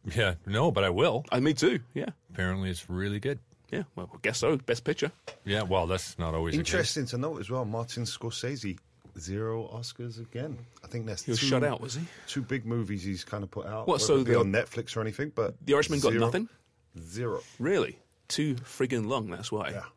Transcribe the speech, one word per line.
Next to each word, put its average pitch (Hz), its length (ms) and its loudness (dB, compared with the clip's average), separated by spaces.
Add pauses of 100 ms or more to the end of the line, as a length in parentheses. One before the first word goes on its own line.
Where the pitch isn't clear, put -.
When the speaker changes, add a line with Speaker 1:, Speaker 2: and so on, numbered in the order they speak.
(160)
Speaker 1:
Yeah, 101 200 4 (100)
no, 113 260 4
but 101 120 4
I 95 60 6
will. 123 420 2
Speaker 2:
Uh, 123 80 4
me 147 140 4
too, 135 260 4 (140)
yeah. 143 140 -4 (240)
Speaker 1:
Apparently 92 380 0
it's 87 200 -8
really 101 300 -2
good. 131 200 -2 (320)
Speaker 2:
Yeah, 143 120 -2 (120)
well, - 180 -8
I - 80 -16
guess 110 180 2
so. 151 180 4
Best 120 260 -2
picture. 147 280 0 (340)
Speaker 1:
Yeah, 101 180 2
well, 90 240 2
that's 90 300 -2
not 80 160 -2
always 82 220 0
the 160 80 2
case. - 100 -2
Speaker 3:
Interesting 151 340 0
to 120 100 -6
note 147 220 -4
as 101 100 -8
well, 127 160 -2
Martin 117 380 -4
Scorsese, 117 760 -6 (420)
zero 110 540 -4
Oscars 117 460 -8
again. 123 380 -8 (260)
I - 40 -18
think 117 180 -6
that's 101 180 -6
Speaker 2:
He 135 80 -2
was 110 80 2
Speaker 3:
two, 139 80 2
Speaker 2:
shut 135 160 4
out, 139 180 0
was 120 140 -6
he? 160 80 -4 (240)
Speaker 3:
two 139 140 -4
big 123 240 -4
movies 107 380 -2
he's 95 200 -4
kind 104 200 -6
of 98 80 -10
put - 140 -8
out, 107 220 -4
Speaker 2:
What, 175 80 6
Speaker 3:
whether - 100 2
Speaker 2:
so 143 140 6
Speaker 3:
it 127 60 4
be 120 80 4
Speaker 2:
the, 104 60 8
Speaker 3:
on 98 120 4
Netflix - 460 0
or 113 40 0
anything, 120 340 -4
but 110 200 0 (100)
Speaker 2:
The 139 100 6
Irishman 147 240 4
got 123 140 6
Speaker 3:
zero. 117 120 6
Speaker 2:
nothing? 185 240 2 (500)
Speaker 3:
Zero. 95 420 -4 (180)
Speaker 2:
Really? 147 380 2 (300)
Too 147 280 0
friggin' 120 520 -2
long, 113 220 0
that's 87 220 -6
why. 101 200 -2
Speaker 3:
Yeah. 95 120 -8 (120)